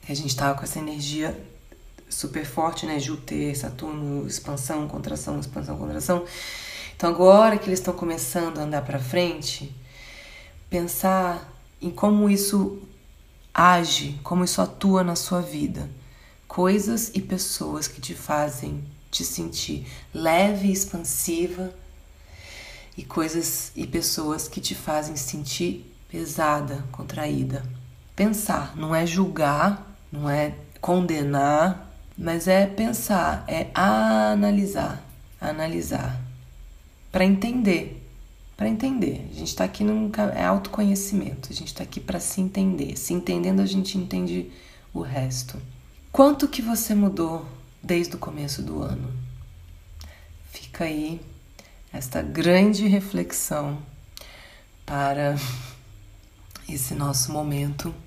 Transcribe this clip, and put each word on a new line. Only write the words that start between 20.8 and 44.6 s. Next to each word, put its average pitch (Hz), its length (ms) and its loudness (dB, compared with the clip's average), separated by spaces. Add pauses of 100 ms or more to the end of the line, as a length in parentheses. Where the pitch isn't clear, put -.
e - 80 -12
coisas 160 680 -4
e - 120 -6
pessoas 156 600 -2
que - 140 -8
te - 140 -4
fazem 151 420 -2
sentir - 720 -4 (200)
pesada, 147 800 0
contraída. 135 760 -4 (520)
Pensar, 185 600 0
não 156 180 -2
é 165 120 4
julgar, 165 920 2 (140)
não 147 180 -4
é 147 260 0 (260)
condenar, 156 1080 2 (300)
mas 170 300 -2
é 196 180 8
pensar, 196 800 0
é - 260 -4
analisar, 208 1300 4 (380)
analisar, - 800 -4 (920)
pra 185 120 4
entender, 196 800 2 (520)
pra 208 120 0
entender. 226 640 0
A - 60 -10
gente 160 160 -6
tá 190 100 2
aqui 190 200 -2
num 214 260 2
ca-, 208 240 0
é - 100 -2
autoconhecimento, 196 1080 0
a - 40 -10
gente - 180 -10
tá - 120 -8
aqui - 160 -10
pra 180 180 -4
se - 220 -4
entender. 190 560 0
Se - 180 -4
entendendo, 180 460 2
a 196 60 4
gente 190 300 0
entende 175 540 -2 (420)